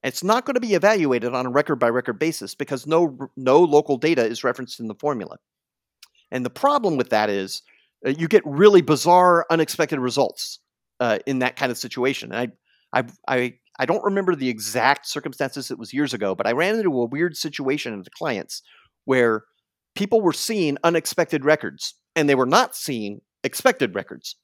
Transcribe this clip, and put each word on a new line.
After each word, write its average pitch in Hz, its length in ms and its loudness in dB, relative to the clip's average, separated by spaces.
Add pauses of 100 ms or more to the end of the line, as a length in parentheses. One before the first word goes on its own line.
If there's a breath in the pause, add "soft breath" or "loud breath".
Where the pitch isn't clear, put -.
It's 127 200 -6
not 226 220 2
gonna 254 140 -2
be 226 140 -2
evaluated 147 600 2
on 127 120 -2
a 127 40 -4
record 143 280 0
by 120 120 2
record 120 300 -2
basis 156 360 -4
because 131 320 -8
no, 151 480 0
no 135 260 6
local 147 360 4
data 135 280 2
is 113 180 -4
referenced 127 360 -4
in 117 80 -8
the 104 80 -10
formula. 131 420 -6 (960)
And 127 140 -6
the 123 40 -6
problem 254 480 0
with 123 120 -2
that 107 200 2
is, 98 320 -4 (440 soft breath)
uh, 135 60 0
you 160 160 -4
get 196 180 4
really 180 360 6
bizarre, 170 680 4
unexpected 160 500 0
results, 127 600 -4 (400)
uh, 117 260 0
in 135 140 -2
that 127 160 -2
kind 131 160 -2
of 117 60 -6
situation. 127 540 -6
And 117 220 -6 (400)
I, 127 60 0
I, 120 60 -4 (220)
I, 123 260 -2 (260)
I 131 60 0
don't 156 180 -2
remember 196 320 0
the 131 140 -4
exact 120 580 -2
circumstances. 139 640 -8
It - 80 -10
was 113 140 -14
years 135 200 -2
ago, 98 220 -2
but 101 120 -2
I 113 40 2
ran 175 240 0
into 170 260 0
a 120 40 0
weird 151 320 -4
situation 143 580 -4
with 95 100 -12
the - 60 -20
clients 127 500 -6 (440 soft breath)
where 117 380 2 (520)
people 208 260 2
were 170 120 2
seeing 170 500 -2
unexpected 165 600 0
records 117 500 0 (200)
and 151 120 2
they 143 80 6
were 127 100 2
not 190 300 2
seeing 107 460 -6 (220)
expected 135 520 0
records. - 480 -10